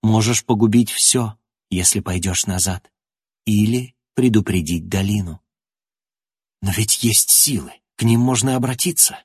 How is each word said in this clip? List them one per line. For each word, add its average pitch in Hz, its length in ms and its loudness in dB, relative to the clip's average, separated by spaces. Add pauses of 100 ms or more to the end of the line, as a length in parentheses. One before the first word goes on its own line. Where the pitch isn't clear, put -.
Можешь 110 420 2
погубить 113 460 2
всё, 113 460 0 (320)
если 92 300 0
пойдёшь 90 480 -4
назад, 92 440 -6 (540)
или 110 500 0 (180)
предупредить 90 760 0
долину». 98 520 -2 (1200)
«Но 98 100 -4
ведь 107 300 -2
есть 113 280 2
силы, - 420 0 (240)
к - 80 -6
ним 117 160 4
можно 127 360 0
обратиться». 131 680 -2